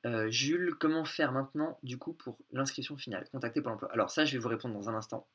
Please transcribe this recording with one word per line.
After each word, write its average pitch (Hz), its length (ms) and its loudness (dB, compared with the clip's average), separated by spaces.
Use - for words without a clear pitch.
Euh, 110 240 2
Jules, 160 480 2
comment 160 260 4
faire 147 280 2
maintenant, 135 500 0
du 127 160 -6
coup, 165 160 -6
pour - 240 -10
l'inscription 135 440 -2
finale ? 104 360 -6
Contacter 127 280 -2
Pôle 117 120 -2
emploi. 110 200 -6
Alors 110 180 4
ça, 156 140 4
je 143 80 2
vais 131 60 0
vous 113 100 -2
répondre 113 260 -2
dans 101 140 -4
un 113 60 -2
instant. 110 400 -6